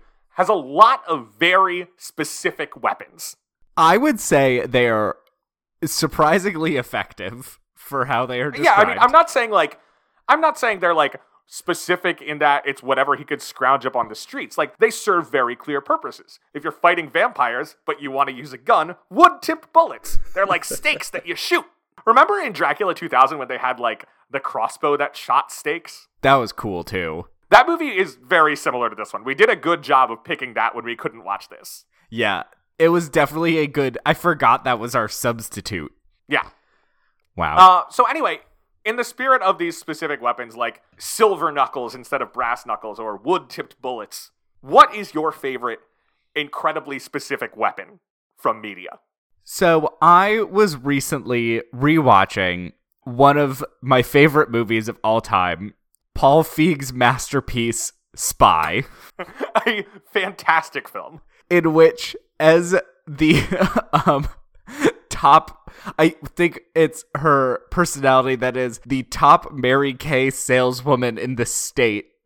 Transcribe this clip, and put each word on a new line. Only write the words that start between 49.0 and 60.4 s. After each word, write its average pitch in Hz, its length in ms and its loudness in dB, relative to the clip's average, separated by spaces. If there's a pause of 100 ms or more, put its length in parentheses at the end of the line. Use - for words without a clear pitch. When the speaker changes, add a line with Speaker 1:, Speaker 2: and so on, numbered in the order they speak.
Speaker 2:
So 160 580 0
I 190 400 4
was 196 360 0
recently 120 840 -4 (140)
rewatching 101 960 2 (320)
one 139 340 4
of 139 260 -2 (180)
my 127 200 2
favorite 147 480 4
movies 113 380 -2
of 113 160 -10
all 110 180 0
time, 92 520 -2 (420)
Paul 143 280 4
Feig's 147 500 -2
masterpiece, 123 1000 -2 (240)
Spy. 85 680 2 (360)
Speaker 1:
<laughs> - 480 -6
A 214 180 -4 (280)
fantastic 170 720 -2